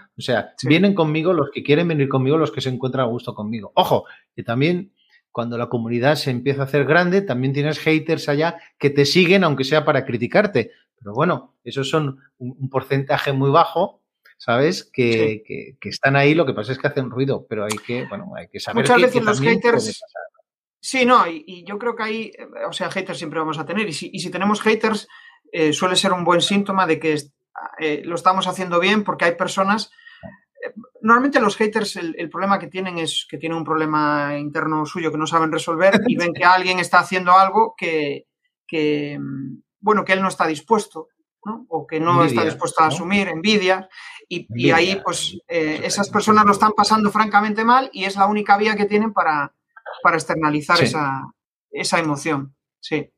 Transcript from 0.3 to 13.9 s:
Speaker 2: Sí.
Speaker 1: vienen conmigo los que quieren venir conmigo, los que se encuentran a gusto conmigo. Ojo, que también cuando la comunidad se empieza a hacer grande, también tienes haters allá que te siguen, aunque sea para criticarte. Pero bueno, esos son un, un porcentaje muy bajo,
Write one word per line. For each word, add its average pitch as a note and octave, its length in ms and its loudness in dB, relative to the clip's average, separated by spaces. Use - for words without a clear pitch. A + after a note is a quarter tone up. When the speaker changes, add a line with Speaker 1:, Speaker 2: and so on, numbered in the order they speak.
Speaker 2:
Sí. - 120 -6
Speaker 1:
vienen F3+ 260 4
conmigo D#3+ 400 0
los D3 160 0
que - 120 -10
quieren D#3+ 260 2
venir D3 200 2
conmigo, C3+ 300 2
los D3+ 140 0
que - 100 -6
se C3+ 80 -4
encuentran B2+ 340 -4
a A#2 40 -2
gusto A#2 260 -6
conmigo. G#2+ 400 -10
Ojo, D#3 300 2
que - 80 -12
también D3+ 500 -2
cuando A#2+ 280 -6
la A#2 100 -6
comunidad A#2+ 460 0
se D3 160 -4
empieza C3 320 -2
a - 20 0
hacer C#3 220 0
grande, F3 340 2
también C3+ 320 -2
tienes C#3+ 280 -2
haters D#3 480 0
allá D#3 300 0
que C#3+ 120 0
te C#3 140 2
siguen, F3+ 400 4
aunque C3+ 200 0
sea D3 200 2
para D3 220 2
criticarte. B2 640 0
Pero G2+ 140 -14
bueno, E3 520 -2
esos C3+ 260 -6
son C#3+ 280 -2
un, B2+ 200 -10
un C3 120 -6
porcentaje C#3 640 -2
muy C3+ 180 0
bajo, E3 500 2